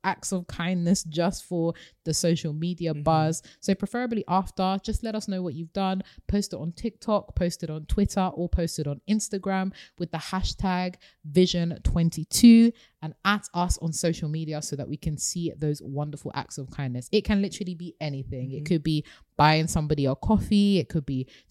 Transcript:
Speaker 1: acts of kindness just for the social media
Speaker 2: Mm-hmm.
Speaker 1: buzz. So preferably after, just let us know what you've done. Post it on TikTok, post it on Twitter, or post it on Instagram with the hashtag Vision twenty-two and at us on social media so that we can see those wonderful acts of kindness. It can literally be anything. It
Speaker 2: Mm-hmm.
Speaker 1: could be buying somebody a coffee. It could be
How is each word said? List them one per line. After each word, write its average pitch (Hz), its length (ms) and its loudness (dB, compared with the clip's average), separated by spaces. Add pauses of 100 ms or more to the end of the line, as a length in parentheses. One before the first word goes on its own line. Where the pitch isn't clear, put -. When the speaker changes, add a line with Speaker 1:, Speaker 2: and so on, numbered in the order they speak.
Speaker 1:
acts - 300 -4
of 180 140 -4
kindness 175 580 0
just 170 400 -2
for 165 300 -2 (300)
the 156 100 -2
social 165 400 0
media 165 400 -4
Speaker 2:
Mm-hmm. 147 80 -8
Speaker 1:
buzz. 160 400 2 (180)
So 196 140 2
preferably 233 520 -4
after, 190 560 0
just - 200 -6
let 220 120 -6
us 214 140 -6
know 185 140 -4
what 180 100 -4
you've 165 220 -10
done. 190 280 0 (260)
Post 202 260 0
it - 40 -8
on 165 140 -6
TikTok, - 600 -4
post - 280 -2
it 160 60 -8
on 156 160 -8
Twitter, 202 480 2
or 175 160 -2
post 170 300 0
it 147 80 -2
on 143 240 -6
Instagram 190 600 -2 (260)
with 170 140 -6
the 160 60 -4
hashtag 185 760 -2 (320)
Vision 170 560 2
twenty-two 226 880 8 (300)
and 156 100 -8 (140)
at 202 260 0
us 180 260 0
on 165 140 -4
social 165 380 -2
media 156 320 -6
so - 120 -8
that 135 140 -6
we 147 80 -6
can 151 220 -6
see - 400 -4
those 151 240 -2
wonderful 143 520 -8
acts - 220 -8
of 135 140 -10
kindness. 127 420 -6
It 208 140 4
can 202 160 2
literally 180 320 -6
be 175 260 -14
anything. 135 520 -6
It 135 40 -8
Speaker 2:
Mm-hmm. 151 80 -8
Speaker 1:
could 156 180 0
be 151 220 0 (320)
buying 156 320 4
somebody 151 380 0
a 135 100 0
coffee. 202 640 2
It - 100 -2
could 151 180 -2
be 131 220 -6 (220)